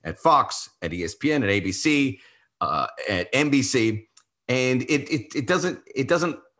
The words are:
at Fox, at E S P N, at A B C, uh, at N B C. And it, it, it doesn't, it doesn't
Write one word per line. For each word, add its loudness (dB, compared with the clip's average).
at -10
Fox, 2
at -4
E -4
S -6
P -2
N, 2
at 2
A 2
B -2
C, 0
uh, 0
at 0
N 2
B 2
C. 0
And 0
it, -2
it, -4
it -4
doesn't, 0
it -2
doesn't 0